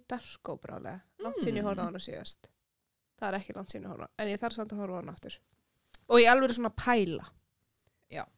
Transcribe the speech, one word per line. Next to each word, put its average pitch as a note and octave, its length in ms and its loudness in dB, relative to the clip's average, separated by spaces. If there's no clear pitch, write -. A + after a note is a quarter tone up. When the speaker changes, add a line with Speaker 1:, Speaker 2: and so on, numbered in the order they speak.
Speaker 1:
Darko - 520 -12
bráðlega. - 420 -12
Langt G#4+ 220 -8
síðan A3+ 160 -2
ég G#3 60 -2
horfði G3+ 160 -2
á F3 60 -4
Speaker 2:
Mm. E3+ 60 -6
Speaker 1:
hana F#3 80 -10
síðast. - 480 -14
Það G#3+ 80 -6
er G3 120 -4
ekki - 160 -14
langt G3 160 -14
síðan F#3+ 120 -10
ég F#3+ 60 -12
horfði - 140 -12
á - 20 -14
hana, - 40 -16
en G#3+ 80 -4
ég G3+ 120 -4
þarf A#3 160 -4
samt G#3+ 180 -8
að G3+ 40 -8
horfa F#3+ 180 -6
á F3 60 -8
hana F3 120 -12
aftur. - 240 -16
Og A#3 100 10
ég A#3 120 12
alveg C4 200 6
svona A#3 240 -2
pæla. G#3 500 0
Speaker 2:
Já. - 120 -10